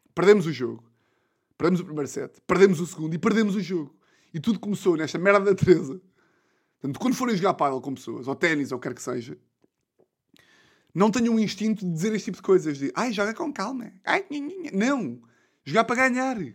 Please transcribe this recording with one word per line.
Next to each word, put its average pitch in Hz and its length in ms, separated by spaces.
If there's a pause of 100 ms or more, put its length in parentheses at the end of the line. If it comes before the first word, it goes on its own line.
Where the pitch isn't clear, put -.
(140)
Perdemos 185 340
o 165 40
jogo. 120 320 (720)
Perdemos 170 220
o 170 60
primeiro 147 240
set. - 380
Perdemos 180 340
o 175 60
segundo 156 260
e 170 40
perdemos 208 380
o 214 60
jogo. 165 340 (380)
E 165 60
tudo 196 200
começou 190 380
nesta 156 220
merda 196 260
da 202 100
Teresa. 175 460 (800)
Portanto, 139 180
quando 247 140
forem 240 220
jogar 180 180
pádel 139 260
com 131 140
pessoas, 120 340
ou 135 80
ténis, 147 360
ou 127 60
o 123 40
que - 60
quer 127 80
que - 80
seja, 127 340 (1600)
não 202 180
tenham 233 240
um 220 40
instinto 214 460
de 180 60
dizer 175 240
este 196 100
tipo 185 120
de - 60
coisas. 156 340
De, 135 180
ai, 226 180
joga 202 220
com 311 180
calma. 226 400 (100)
Ai, 392 280
nha, 294 80
nha, 302 160
nha. 349 180
Não. 196 480 (420)
Jogar 190 200
para 247 260
ganhar. 254 280 (180)